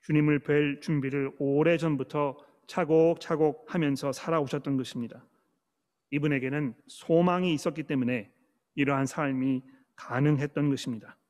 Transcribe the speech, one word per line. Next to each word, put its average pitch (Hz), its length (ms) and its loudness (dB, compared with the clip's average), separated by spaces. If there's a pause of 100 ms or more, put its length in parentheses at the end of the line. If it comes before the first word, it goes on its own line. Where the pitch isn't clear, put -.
주님을 151 380 2
뵐 147 420 0
준비를 135 560 -2
오래전부터 147 960 0 (300)
차곡차곡 160 1040 0
하면서 143 400 0
살아오셨던 143 640 -4
것입니다. 123 480 -8 (880)
이분에게는 139 640 -2 (120)
소망이 175 680 2
있었기 147 300 -4
때문에 123 460 -2 (440)
이러한 135 320 0
삶이 131 560 -2 (340)
가능했던 143 720 0
것입니다. 127 480 -6 (140)